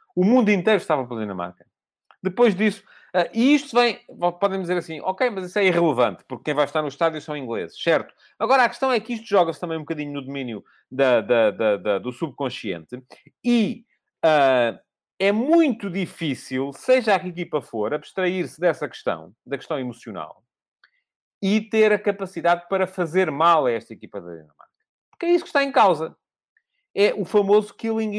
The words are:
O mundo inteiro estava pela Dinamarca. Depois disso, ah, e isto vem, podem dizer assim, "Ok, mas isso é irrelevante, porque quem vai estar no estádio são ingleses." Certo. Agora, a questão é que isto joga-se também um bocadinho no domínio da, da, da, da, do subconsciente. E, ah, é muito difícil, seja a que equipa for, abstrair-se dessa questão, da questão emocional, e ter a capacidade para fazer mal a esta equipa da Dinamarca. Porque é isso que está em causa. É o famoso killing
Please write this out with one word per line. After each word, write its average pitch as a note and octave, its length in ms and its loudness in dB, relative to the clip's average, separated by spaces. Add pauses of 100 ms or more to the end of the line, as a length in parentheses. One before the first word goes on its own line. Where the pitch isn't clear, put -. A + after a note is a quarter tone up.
(160)
O F3+ 100 4
mundo A3+ 240 4
inteiro G3 320 2
estava C3+ 260 -2
pela A#2 140 -6
Dinamarca. F#2 440 -8 (580)
Depois F#3+ 320 2
disso, G#3 280 -2 (300)
ah, F3 200 0
e B3 200 4
isto - 220 -2
vem, A#3+ 240 2 (400)
podem F#3+ 220 0
dizer F3+ 160 -2
assim, D#3+ 240 -8
"Ok, F#3 280 -2
mas F#3+ 160 -8
isso F3+ 140 -4
é G3 60 2
irrelevante, C#3+ 600 2
porque - 200 -12
quem D3+ 80 -2
vai C#3+ 100 2
estar D#3 180 -2
no D3+ 60 -6
estádio D#3 340 -2
são D3+ 140 -10
ingleses." A2+ 440 -6
Certo. D3 360 0 (240)
Agora, B3 240 4
a A3+ 60 2
questão C4 220 -2
é A#3+ 80 0
que A#3+ 140 -8
isto A3 140 -10
joga-se E3+ 320 2
também E3 180 -6
um D#3+ 40 -6
bocadinho D3 320 -8
no C#3+ 80 -6
domínio B2+ 420 -8 (260)
da, B2+ 300 2
da, A2 320 2
da, G#2 260 0
da, G2 220 -2
do A#2+ 140 -8
subconsciente. B2 920 -8 (400)
E, A3+ 420 0 (380)
ah, C3+ 560 4 (400)
é G3 120 2
muito B3+ 580 0
difícil, C#3+ 840 -6
seja A3+ 400 2
a F#3 60 2
que E3+ 80 -8
equipa E3 340 -6
for, A2 320 -4
abstrair-se F3 640 -4
dessa D#3 280 0
questão, E2 460 -8 (120)
da B2+ 120 -8
questão D3 200 -8
emocional, A2 640 -10 (1000)
e G3+ 200 0
ter A3 300 2
a G#3 80 2
capacidade F3+ 720 -2
para F#3+ 180 0
fazer F3 420 -2
mal D#3 360 2
a B2 60 2
esta A2+ 220 -6
equipa G#2 280 -14
da F2 100 -14
Dinamarca. D#2+ 400 -20 (400)
Porque - 140 -10
é E4+ 40 0
isso F4 140 2
que - 60 -18
está C#4 140 0
em C#4 80 -4
causa. E3 440 2 (800)
É G3 180 2
o G3+ 120 -4
famoso G#3 480 2
killing A3 460 -4